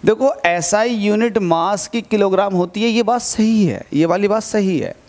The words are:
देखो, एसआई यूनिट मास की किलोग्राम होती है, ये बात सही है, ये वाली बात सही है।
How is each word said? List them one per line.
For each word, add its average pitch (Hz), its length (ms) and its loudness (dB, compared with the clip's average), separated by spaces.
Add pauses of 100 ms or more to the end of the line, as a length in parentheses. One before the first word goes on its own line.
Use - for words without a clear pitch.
देखो, 226 280 2 (140)
एसआई 190 440 0
यूनिट 214 480 0
मास 180 480 0
की 233 160 -4
किलोग्राम 196 520 0
होती 180 280 -2
है, 233 60 2
ये 233 140 2
बात 233 180 0
सही 220 440 2
है, 131 200 -2 (100)
ये 151 120 4
वाली 190 220 0
बात 214 140 0
सही 190 360 -2
है। 104 160 -6 (140)